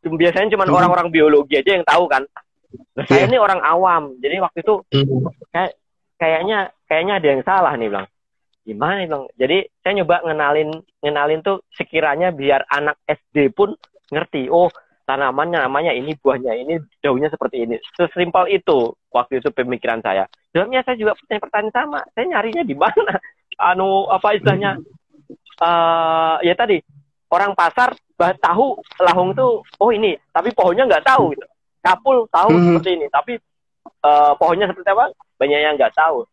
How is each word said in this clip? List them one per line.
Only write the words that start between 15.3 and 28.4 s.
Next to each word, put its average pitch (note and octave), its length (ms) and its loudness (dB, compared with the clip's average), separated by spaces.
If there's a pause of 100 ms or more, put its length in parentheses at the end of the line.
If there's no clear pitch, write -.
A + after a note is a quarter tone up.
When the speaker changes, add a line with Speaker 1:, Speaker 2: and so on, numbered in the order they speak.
Speaker 1:
namanya C#3 300 -2
ini, C#3 240 -6
buahnya C3 400 -2
ini, D3 240 -6 (200)
daunnya C#3+ 300 -2
seperti B2+ 340 -6
ini. A#2 120 -6 (200)
Sesimpel F3 540 -2
itu D3+ 420 0 (160)
waktu B2 320 -2
itu C#3 120 -4
pemikiran B2 500 -4
saya. F#2+ 240 -2 (260)
Jawabnya A#3 320 -2
saya B3+ 140 -4
juga G#3+ 180 -2
punya - 240 -8
pertanyaan G#3+ 360 -6
sama. G3+ 240 -4 (120)
Saya A#3 160 -4
nyarinya A#3+ 360 -4
di D#3+ 120 -6
mana? G4+ 380 0 (440)
Anu, F#3+ 500 0
apa G3+ 280 0
istilahnya? G3 440 0 (800)
Eh, E3 840 2
ya F3 100 2
tadi, G#3 240 0 (520)
orang G3 240 0
pasar F#3 400 0 (200)
bah-, F3+ 220 0
tahu A3+ 380 0 (240)